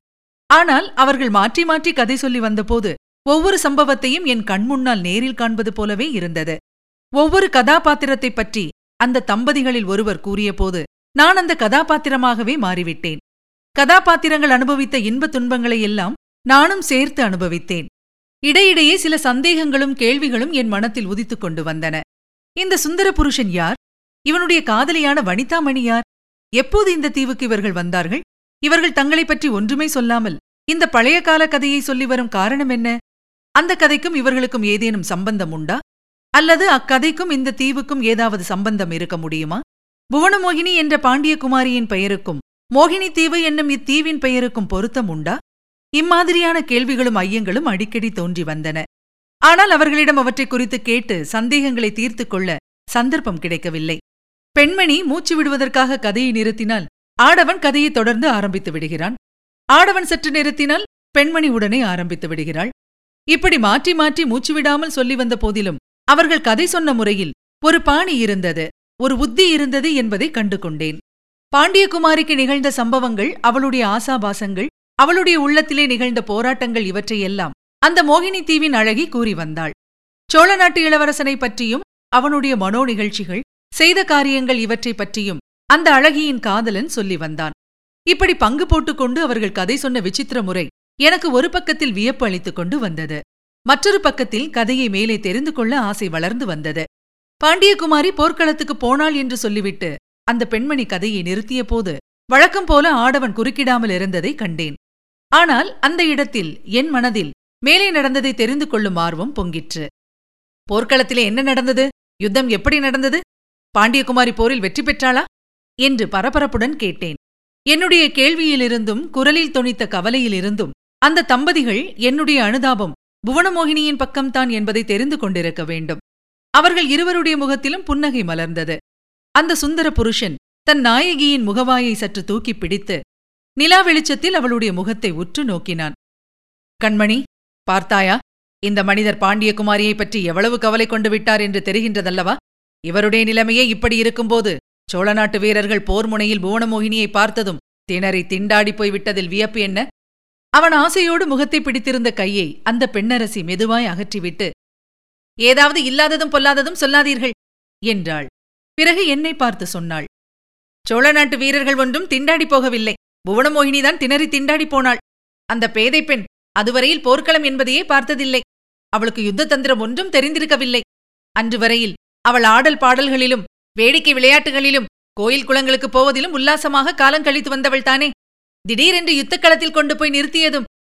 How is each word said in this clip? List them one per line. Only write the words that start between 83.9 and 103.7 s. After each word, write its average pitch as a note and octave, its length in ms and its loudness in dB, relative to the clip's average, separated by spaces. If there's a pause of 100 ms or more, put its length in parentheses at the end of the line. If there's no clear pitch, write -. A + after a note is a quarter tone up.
காரியங்கள் C4+ 560 2
இவற்றை A3+ 340 -2
பற்றியும் G3+ 480 -6 (280)
அந்த D#4+ 240 6
அழகியின் C#4+ 520 2
காதலன் A3+ 440 -2
சொல்லி G3 280 -4
வந்தான். D#3 400 -8 (500)
இப்படி F#4 280 2
பங்கு C4+ 300 0
போட்டுக்கொண்டு D4 560 0
அவர்கள் A3 380 -2
கதை G3+ 180 -2
சொன்ன B3 220 -4
விசித்திர A3 440 -4
முறை F3+ 220 -4 (340)
எனக்கு E4 320 4
ஒரு C4 180 2
பக்கத்தில் D#4 440 -2
வியப்பு A3+ 320 -2
அளித்துக் F#3 300 -4
கொண்டு F3+ 240 -4
வந்தது. D#3 400 -6 (460)
மற்றொரு F#4+ 340 2
பக்கத்தில் C4+ 500 -2
கதையை B3 400 -2
மேலே G#3+ 300 -2
தெரிந்து B3+ 340 -4
கொள்ள A3+ 260 -2
ஆசை G#3 300 -4
வளர்ந்து G3 360 -4
வந்தது. D#3 380 -6 (580)
பாண்டியகுமாரி D#4 680 2
போர்க்களத்துக்கு D#4 640 0
போனாள் C#4+ 400 0
என்று B3+ 220 -4
சொல்லிவிட்டு G3 520 -4 (380)
அந்த A#3+ 200 0
பெண்மணி B3+ 380 -2
கதையை G3 360 -4
நிறுத்திய G#3+ 420 -4
போது G3+ 300 -2 (360)
வழக்கம் E4 400 2
போல D4+ 240 4
ஆடவன் B3+ 400 0
குறுக்கிடாமல் A#3+ 640 -2